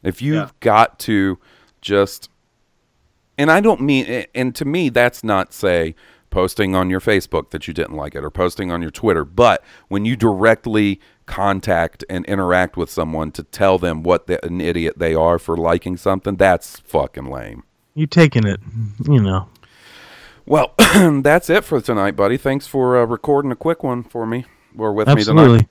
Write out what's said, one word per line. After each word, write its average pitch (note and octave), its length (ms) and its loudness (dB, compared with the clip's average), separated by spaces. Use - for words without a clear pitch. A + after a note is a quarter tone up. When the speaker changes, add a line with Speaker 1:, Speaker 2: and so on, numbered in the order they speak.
Speaker 1:
If F#2 200 -8
you've D3 140 -2
Speaker 2:
Yeah. D3+ 140 -6
Speaker 1:
got A2 400 2
to G2 380 -2
just, G2 480 -2
and C#3+ 120 2
I F3 100 4
don't G#3 200 2
mean, C3+ 260 0
a-, A#2 280 -8
and B2+ 220 -4
to - 100 -8
me, D3+ 240 -2
that's A#2+ 340 0
not, G2 300 -2
say, E2+ 400 -2
posting F#2+ 460 -2
on F#2 140 0
your F#2+ 100 -4
Facebook F#2 500 -2
that - 160 -12
you E2 60 -10
didn't D2+ 240 -8
like D2 180 -12
it C#2+ 80 -10
or D2 80 -10
posting F2+ 400 -4
on E2+ 120 -6
your D#2+ 80 -8
Twitter, E2 340 0
but F#2+ 380 2
when G2+ 160 -4
you A#2 100 -2
directly G#2+ 840 0
contact F#2+ 840 -4
and F2+ 160 -8
interact F2+ 500 -2
with E2+ 140 -6
someone D#2+ 420 -6
to E2 100 -14
tell F#2+ 360 0
them E2 240 -4
what F2 240 0
the, F2+ 180 -4
an F2 160 -6
idiot E2 380 -4
they E2 160 -2
are E2 240 2
for E2+ 180 -6
liking E2+ 400 -2
something, F#2+ 400 -4
that's F#2 440 0
fucking C2+ 500 -6
lame. A#1 320 -14
Speaker 2:
You D3+ 120 -2
taking C#3 400 4
it, G2 140 -4
you C3+ 140 4
know. F#2+ 260 -2
Speaker 1:
Well, C#3+ 300 0
<clears throat> F3 480 4
that's D3+ 280 2
it G#3 140 2
for C#3+ 160 -2
tonight, G2+ 340 -2
buddy. G2+ 220 0
Thanks C3+ 300 -4
for, B2+ 320 0
uh, A#2+ 80 4
recording C#3 440 -2
a A#2+ 60 -6
quick E3 260 -4
one B2 200 -6
for A#2 240 -10
me, A#2 180 -6
or A2 160 -2
with G#2+ 160 0
me A2+ 160 6
tonight. D3+ 180 6
Speaker 2:
Absolutely. A#2 280 8